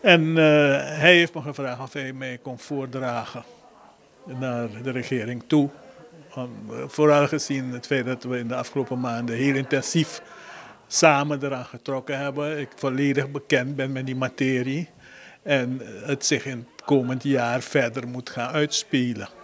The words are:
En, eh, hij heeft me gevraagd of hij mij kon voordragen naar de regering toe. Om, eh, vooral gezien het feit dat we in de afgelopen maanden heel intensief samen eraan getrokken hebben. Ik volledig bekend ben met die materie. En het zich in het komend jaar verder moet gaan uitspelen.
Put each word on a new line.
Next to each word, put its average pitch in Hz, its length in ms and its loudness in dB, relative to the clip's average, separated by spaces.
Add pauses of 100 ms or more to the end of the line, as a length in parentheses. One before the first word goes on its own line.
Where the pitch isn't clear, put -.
En, 165 360 6
eh, 160 60 6 (560)
hij 175 160 8
heeft 170 180 4
me 156 80 -8
gevraagd 135 400 -8
of 131 120 -12
hij 131 200 -8
mij 131 280 -10
kon 131 180 -12
voordragen 127 840 -6 (800)
naar 127 420 -6 (160)
de 135 80 -4
regering 123 560 -4
toe. 143 220 4 (680)
Om, 127 140 -10 (200)
eh, 117 60 -10 (120)
vooral 147 400 4
gezien 139 440 -4
het 123 140 -10
feit 131 200 -2
dat 127 180 -6
we 127 140 -4
in 120 100 -6
de 123 80 -4
afgelopen 127 440 -4
maanden 120 360 -4
heel 135 200 2
intensief 135 680 0 (680)
samen 147 560 4
eraan 135 220 -6
getrokken 135 520 -6
hebben. 147 420 -4
Ik 135 160 -8
volledig 139 560 2
bekend 139 440 0
ben 135 160 -2
met 131 140 -4
die 131 100 -4
materie. 131 760 0 (540)
En 131 380 0 (220)
het 143 220 -4
zich - 200 0
in 131 120 -8
het - 280 -16
komend 131 380 0
jaar 127 380 0
verder 120 460 -2
moet 127 220 -10
gaan 123 220 -6
uitspelen. 127 800 -2 (140)